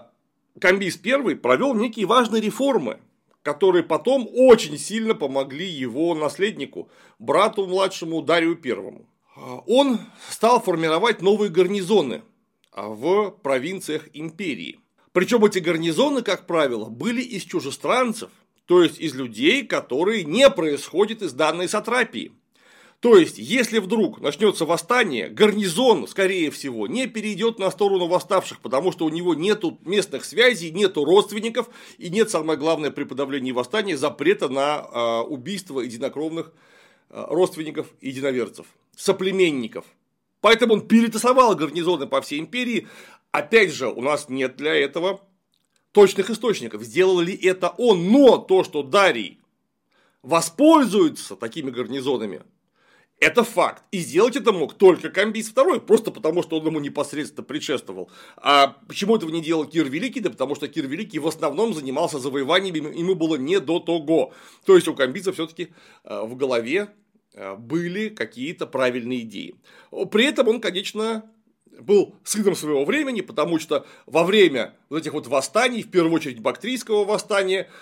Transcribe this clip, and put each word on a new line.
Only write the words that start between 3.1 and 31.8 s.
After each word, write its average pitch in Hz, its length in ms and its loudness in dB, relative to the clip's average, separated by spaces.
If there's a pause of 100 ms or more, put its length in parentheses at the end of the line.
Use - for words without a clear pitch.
которые 170 420 2
потом 226 500 0
очень 226 420 8
сильно 220 380 -4
помогли 135 520 -4
его 151 500 -4
наследнику, 151 760 -6 (300)
брату 185 460 0
младшему 180 540 -4
Дарию 165 360 0
Первому. 101 520 -8 (280)
А, 127 300 -14
он 247 340 2 (280)
стал 233 320 4
формировать 170 640 0
новые 202 260 2
гарнизоны, 180 760 0 (500)
а, 101 160 -12
в 175 420 0
провинциях 151 840 -6
империи. 151 680 -10 (320)
Причем 196 320 4
эти 196 160 2
гарнизоны, 170 640 0
как - 260 -4
правило, 131 380 0
были 196 360 -4
из 196 220 -10
чужестранцев, 180 840 -4 (340)
то 180 180 6
есть 160 160 2
из 151 160 -6
людей, 135 500 0
которые 175 600 -2
не 202 260 4
происходят 175 720 -2
из 156 100 -6
данной 160 360 -2
сатрапии. 208 640 -4 (680)
То 233 160 8
есть, 165 220 4
если 220 400 -2
вдруг 196 420 -2
начнется 170 440 0
восстание, 151 640 -2
гарнизон, 196 800 2
скорее 185 420 -2
всего, 120 360 -8
не 240 200 -4
перейдет 214 520 -6
на 190 120 0
сторону 190 360 0
восставших, 180 540 -2
потому 139 300 -2
что 165 140 -4
у 156 60 0
него 170 240 -2
нету 185 500 -2
местных 165 400 -2
связей, 180 460 0
нету 180 340 0
родственников 208 640 2 (300)